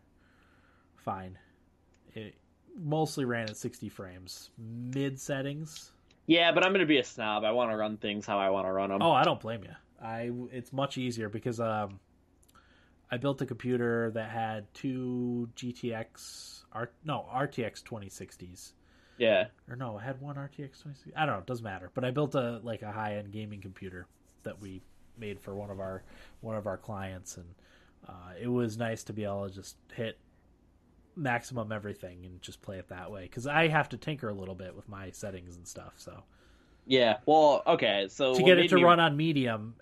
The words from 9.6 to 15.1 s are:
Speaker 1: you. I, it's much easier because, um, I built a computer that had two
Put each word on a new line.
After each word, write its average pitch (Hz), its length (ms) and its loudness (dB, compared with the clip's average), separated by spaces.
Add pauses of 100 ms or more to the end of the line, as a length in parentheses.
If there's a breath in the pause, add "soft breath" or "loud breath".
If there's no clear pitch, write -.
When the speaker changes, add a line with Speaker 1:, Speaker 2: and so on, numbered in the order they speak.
Speaker 1:
you. 95 100 -16 (280)
I, 117 300 -6 (200)
it's 123 220 -10
much 135 240 -2
easier 113 320 -2
because, 113 320 -4
um, 107 380 -2 (1080 soft breath)
I 127 80 -4
built 139 240 -2
a 139 40 -2
computer 117 640 0
that 110 180 -6
had 110 440 -6
two 123 840 -4